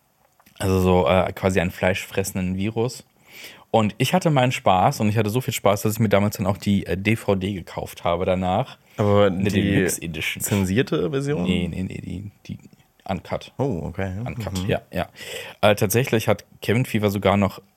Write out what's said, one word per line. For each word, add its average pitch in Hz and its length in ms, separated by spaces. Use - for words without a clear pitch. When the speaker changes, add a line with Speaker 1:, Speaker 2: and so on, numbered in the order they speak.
Speaker 1:
Also 95 200
so, 90 280
äh, 90 260
quasi 95 260
einen 87 120
fleischfressenden 92 840
Virus. 113 480
Und 107 280
ich - 160
hatte 180 180
meinen 131 220
Spaß 101 480
und 107 80
ich 104 80
hatte 107 120
so 123 120
viel 123 120
Spaß, 101 280
dass 107 120
ich 110 60
mir 110 100
damals 101 280
dann 90 100
auch 98 100
die, 98 280
äh, 78 120
D 104 200
V - 180
D 95 180
gekauft - 520
habe 87 200
danach. 92 520
Speaker 2:
Aber 101 300
Speaker 1:
Eine 95 240
Speaker 2:
die 98 120
Speaker 1:
Deluxe 95 400
Edition. 80 400
Speaker 2:
zensierte 117 680
Version? 143 320
Speaker 1:
Nee, 87 260
nee, 90 140
nee, - 180
die, 101 300
die - 100
Uncut. - 540
Speaker 2:
Oh, 120 260
okay. 92 300
Speaker 1:
Uncut, 95 380
Speaker 2:
Mhm. 101 60
Speaker 1:
ja, - 120
ja. - 160
Äh, 104 140
tatsächlich 113 520
hat 104 180
Cabin 120 240
Fever 104 260
sogar 98 260
noch 98 240